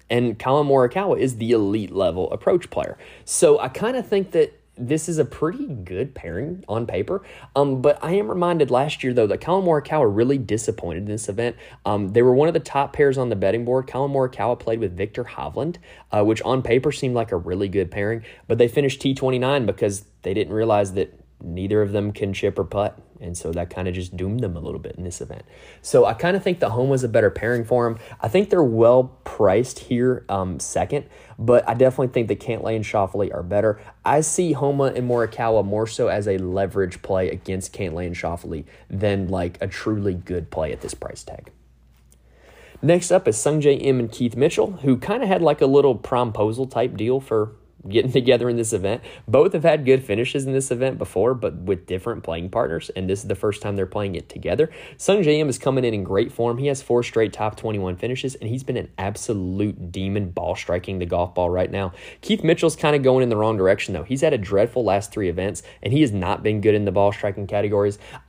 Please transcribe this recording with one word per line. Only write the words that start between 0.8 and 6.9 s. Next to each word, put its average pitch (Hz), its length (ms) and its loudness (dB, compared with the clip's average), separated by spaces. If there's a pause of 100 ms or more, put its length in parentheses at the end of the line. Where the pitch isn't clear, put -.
is 123 180 -2
the 113 140 0
elite 104 400 0
level 90 400 -2
approach - 400 -2
player. - 260 -6 (260)
So 147 360 4
I 127 100 -4
kinda 233 320 -2
think 196 300 -2
that 160 220 2 (240)
this 143 300 -2
is 160 120 -2
a 147 60 4
pretty 247 420 -4
good 104 480 -8
pairing 139 520 -8
on 113 200 -4
paper. 180 340 -2 (340)